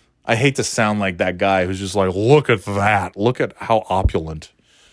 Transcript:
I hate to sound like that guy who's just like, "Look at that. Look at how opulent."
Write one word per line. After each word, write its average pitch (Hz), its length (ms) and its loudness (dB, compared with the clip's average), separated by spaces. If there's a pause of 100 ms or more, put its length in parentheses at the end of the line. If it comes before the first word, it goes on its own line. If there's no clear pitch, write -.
(260)
I 117 100 2
hate 131 200 0
to 113 80 -2
sound 107 360 -2
like 95 180 -2
that 92 180 -2
guy 95 300 2
who's 95 120 -4
just 95 160 -6
like, 92 200 2
"Look 127 340 4
at 110 160 0
that. 101 520 0
Look 117 240 0
at 117 160 -4
how - 340 -2
opulent." 82 640 -2 (400)